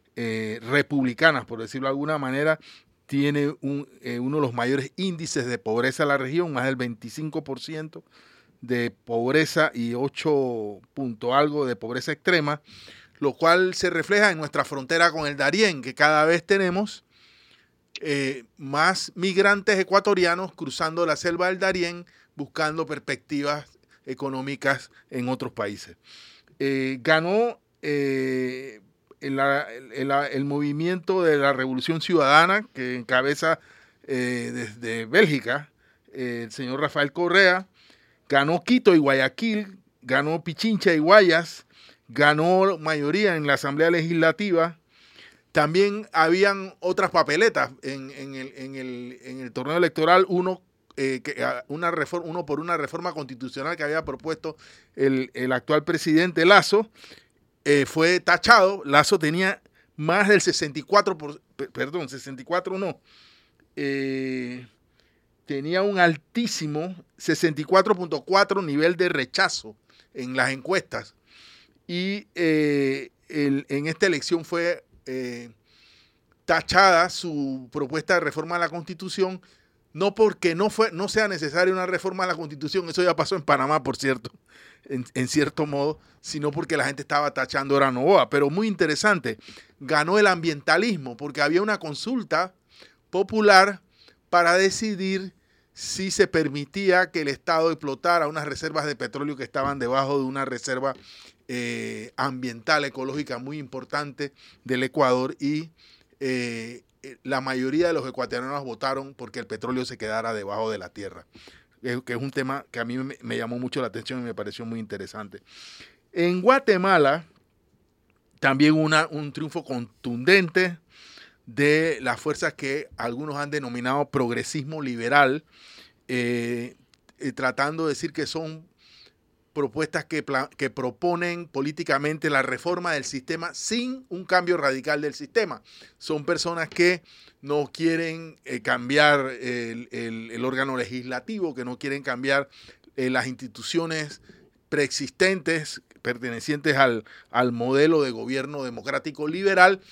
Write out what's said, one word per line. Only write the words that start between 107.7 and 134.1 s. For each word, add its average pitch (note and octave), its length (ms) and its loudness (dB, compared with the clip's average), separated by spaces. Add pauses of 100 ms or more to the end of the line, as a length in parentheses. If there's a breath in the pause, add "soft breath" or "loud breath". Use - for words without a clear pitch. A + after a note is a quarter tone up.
de E3+ 60 0
los C3+ 140 -4
ecuatorianos B2+ 560 -6
votaron C3+ 500 -6
porque B2 260 -14
el A2 80 -10
petróleo B2 380 -4
se A#2 120 -12
quedara A2+ 360 -4
debajo G#2+ 380 -6
de G#2 80 -6
la F2+ 100 -14
tierra, - 380 -16 (560 loud breath)
eh, B2 220 -4
que B2 80 -6
es A#2+ 60 -6
un C3+ 120 -6
tema C3+ 400 -6
que - 80 -8
a A#2 60 -4
mí A#2+ 120 -6
me, C3 240 -10
me A#2 160 -6
llamó A#2 220 -6
mucho B2+ 220 -6
la A#2+ 60 -2
atención A2 340 -10
y - 20 -8
me A#2 100 -8
pareció G#2 320 -10
muy A2+ 140 -8
interesante. G2+ 640 -12 (720 loud breath)
En F3+ 280 0
Guatemala, F3+ 840 4 (1120)
también C#3 340 4
una, D#3 380 2
un D3 200 -8
triunfo D#3 320 -8
contundente D#3 1160 -2 (640 loud breath)
de D3 560 0
las B2 180 -2
fuerzas D3 360 -4
que C#3 420 -6
algunos B2+ 380 -6
han C#3+ 160 -6
denominado C3 580 -2
progresismo C3+ 720 -4
liberal, C3+ 640 2 (640 loud breath)
eh, A#2+ 680 -4 (440)
eh, C3+ 140 -6
tratando C#3+ 520 -2
de D#3 40 -2
decir C#3+ 240 -6
que D3+ 120 -4
son D#3+ 400 -10 (880 soft breath)
propuestas D3 520 -2
que D3+ 180 -4
pla-, C3+ 340 -2
que C3+ 120 -2
proponen E3+ 800 -4
políticamente D3+ 840 -2
la C#3 120 2
reforma E3+ 520 -4
del C#3 100 -4
sistema D#3+ 500 -8
sin B3+ 560 -6
un F3+ 160 -10